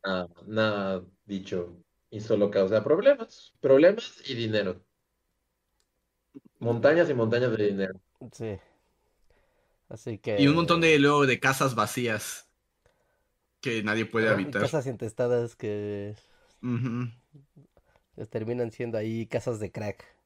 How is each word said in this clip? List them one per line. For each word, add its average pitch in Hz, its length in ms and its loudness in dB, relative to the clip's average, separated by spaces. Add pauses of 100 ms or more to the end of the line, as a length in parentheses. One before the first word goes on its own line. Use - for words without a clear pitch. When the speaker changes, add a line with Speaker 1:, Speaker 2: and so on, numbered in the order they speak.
Speaker 1:
nada, 92 240 -2 (180)
nada 101 580 0 (200)
dicho 90 520 -8 (340)
y 107 100 -10
solo 104 300 0
causa 101 340 2
problemas, 226 760 0
problemas 170 680 4
y 131 60 -6
dinero. 107 500 -2 (1800)
Montañas 135 500 4
y 139 40 0
montañas 117 420 0
de 104 100 0
dinero. 98 340 -4 (320)
Speaker 2:
Sí. 107 260 -10 (1300)
Así 110 300 -12 (160)
Speaker 3:
Y 139 140 6
un 151 80 4
montón 170 240 2
de, 160 140 6
Speaker 2:
que 147 40 6
Speaker 3:
luego, 143 280 6
de 123 120 2
casas 135 380 0
vacías 110 760 -4 (1080)
que 113 220 -4
nadie 107 240 -2
puede 110 220 0
Speaker 2:
Ajá, 104 60 4
Speaker 3:
habitar. 101 280 -2
Speaker 2:
casas 139 240 -2
intestadas 120 680 -2
que 104 580 -6 (480)
Speaker 3:
Ujú. 120 480 -4 (1040)
Speaker 2:
que 117 120 -12
terminan 117 440 -6
siendo 117 280 -6
ahí 113 280 -4
casas 117 320 -6
de 104 140 -8
crack. 104 320 -10 (220)